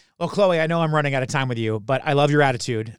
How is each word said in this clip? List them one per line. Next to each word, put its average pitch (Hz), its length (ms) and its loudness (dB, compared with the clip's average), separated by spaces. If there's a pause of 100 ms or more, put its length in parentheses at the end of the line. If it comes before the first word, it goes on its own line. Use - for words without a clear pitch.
(180)
Well, 170 120 -6
Chloe, 185 320 2
I 160 60 0
know 170 140 0
I'm 156 140 0
running 143 180 0
out 131 100 -2
of 113 40 -4
time 135 220 -2
with 120 80 -4
you, 110 240 -2
but 127 240 -2
I 156 80 0
love 143 180 4
your 147 100 4
attitude. 117 580 -2